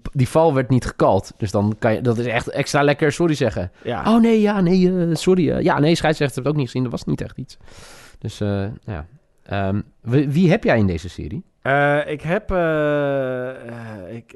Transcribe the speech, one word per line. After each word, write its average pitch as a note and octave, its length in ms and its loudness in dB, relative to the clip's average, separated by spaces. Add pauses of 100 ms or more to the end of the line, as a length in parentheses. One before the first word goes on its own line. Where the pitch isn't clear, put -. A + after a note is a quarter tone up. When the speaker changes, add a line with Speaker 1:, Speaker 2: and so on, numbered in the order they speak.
(140)
Speaker 1:
die B2+ 160 2
val D#3+ 240 4
werd C3 160 0
niet B2+ 160 2
gecalled. - 520 0
Dus G2+ 140 -6
dan G#2 280 0
kan A2+ 140 2
je, F#2+ 80 -4
dat A#2+ 160 0
is A#2+ 80 -2
echt A#2+ 240 -4
extra C#3+ 320 -2
lekker C#3+ 300 2
sorry E3+ 220 0
zeggen. G#2+ 380 -2 (120)
Speaker 2:
Ja. A#2+ 320 0
Speaker 1:
"Oh A#3 60 6
nee, A3+ 200 6
ja, G#3 200 2
nee, F3+ 460 4
eh, E3 80 0
sorry, F3+ 360 2
eh. B2+ 100 0
Ja, D3+ 180 2
nee, D#3 160 4
scheidsrechter D#3 300 0
heeft B2+ 100 -4
het C3 120 -4
ook D3+ 80 0
niet C#3+ 160 0
gezien. B2+ 120 -2
Er B2 60 -4
was - 140 -8
niet D3 180 -4
echt - 160 -12
iets." - 200 -14 (640)
Dus, - 220 -10
eh, G2+ 240 -2 (200)
ja. E2 200 -8 (380)
Ehm, G2 380 -2 (200)
wie, C3 280 0
wie D#3 200 4
heb G#3+ 140 2
jij E3 140 2
in G#2 100 2
deze F2 220 -4
serie? D#2+ 340 -10 (180)
Speaker 2:
Eh, C#3+ 460 0
ik D3+ 140 -8
heb, E3+ 300 -4
eh, C#3+ 1000 -2
eh, A2+ 680 -14
ik, A#2 200 -18